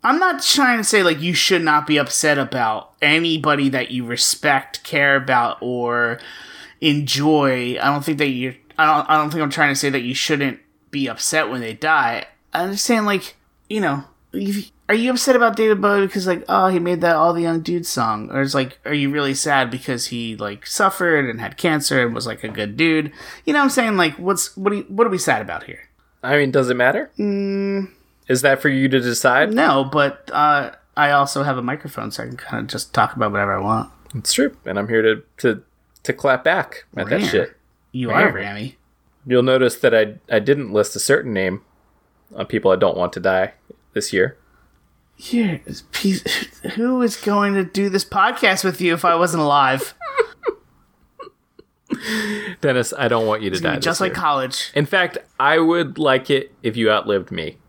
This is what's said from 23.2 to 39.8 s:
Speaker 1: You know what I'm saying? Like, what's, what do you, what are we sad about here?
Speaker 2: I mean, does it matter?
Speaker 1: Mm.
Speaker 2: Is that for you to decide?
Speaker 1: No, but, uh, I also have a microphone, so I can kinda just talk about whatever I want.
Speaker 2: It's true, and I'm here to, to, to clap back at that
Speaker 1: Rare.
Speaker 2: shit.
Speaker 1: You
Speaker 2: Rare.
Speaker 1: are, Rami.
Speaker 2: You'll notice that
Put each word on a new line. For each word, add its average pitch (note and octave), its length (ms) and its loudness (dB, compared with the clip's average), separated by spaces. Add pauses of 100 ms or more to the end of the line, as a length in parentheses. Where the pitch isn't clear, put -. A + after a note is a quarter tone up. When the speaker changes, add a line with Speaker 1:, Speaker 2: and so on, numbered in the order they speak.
Speaker 1:
You D#4 80 0
know D4 60 2
what C#4+ 60 4
I'm C4 60 4
saying? A3+ 260 0
Like, E3 180 2
what's, F#3 420 -4
what F#3+ 140 -2
do G#3 60 -4
you, G3 80 -8
what G#3+ 240 0
are - 20 -2
we F#3 80 -2
sad A2+ 240 -2
about E2+ 220 -10
here? - 240 -18 (340)
Speaker 2:
I C3+ 140 0
mean, C#3 160 2
does B2+ 180 2
it B2 40 2
matter? C3 440 0
Speaker 1:
Mm. G3 720 -2 (380)
Speaker 2:
Is B2+ 140 2
that C3+ 180 4
for D3 80 0
you C3+ 220 2
to C3 100 4
decide? B2+ 540 2
Speaker 1:
No, D3+ 360 2
but, C#3+ 440 -2
uh, D3 380 2 (260)
I C#3+ 140 4
also C#3 320 2
have C#3 120 -2
a B2 60 -6
microphone, B2 480 -8
so - 120 -12
I A#2+ 40 -10
can B2 100 -12
kinda A2+ 300 -8
just - 260 -10
talk A2+ 240 0
about A2 160 -2
whatever G2+ 240 0
I G2 60 -4
want. A2 280 -2 (240)
Speaker 2:
It's A2+ 200 -4
true, C3 200 0 (120)
and G2 120 -4
I'm G#2 100 -4
here A2+ 120 2
to, A2 220 2 (160)
to, A2 240 0 (400)
to - 100 -4
clap C3 320 0
back E3+ 400 -2 (100)
at F#2 140 -6
that F#3 120 0
Speaker 1:
Rare. G#3 60 0
Speaker 2:
shit. - 300 -2 (340)
Speaker 1:
You B2 200 -6
Speaker 2:
Rare. F#3+ 180 4
Speaker 1:
are, - 60 -2
Rami. G2+ 420 -10 (500)
Speaker 2:
You'll B2 160 4
notice B2+ 340 4
that A#2 180 2